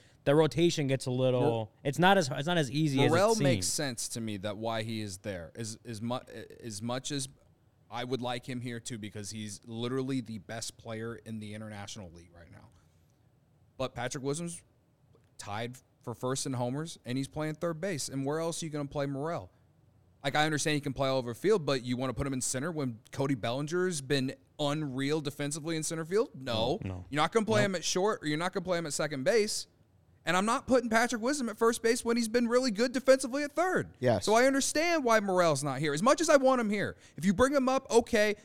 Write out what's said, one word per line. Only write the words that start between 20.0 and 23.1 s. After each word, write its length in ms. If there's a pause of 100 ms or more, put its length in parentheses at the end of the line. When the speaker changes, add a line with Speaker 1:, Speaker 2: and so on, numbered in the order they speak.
Speaker 2:
Like, 120
I 100
understand 300
he 60
can 120
play 140
all 100
over 160
the 60
field, 260
but 180
you 140
wanna 160
put 140
him 60
in 80
center 300
when 280 (120)